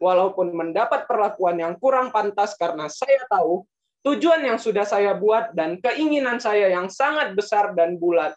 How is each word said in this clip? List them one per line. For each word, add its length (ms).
walaupun 480
mendapat 560
perlakuan 480
yang 240
kurang 320
pantas 480
karena 320
saya 400
tahu 320
tujuan 400
yang 160
sudah 240
saya 320
buat 400
dan 240
keinginan 640
saya 240
yang 240
sangat 480
besar 400
dan 160
bulat 420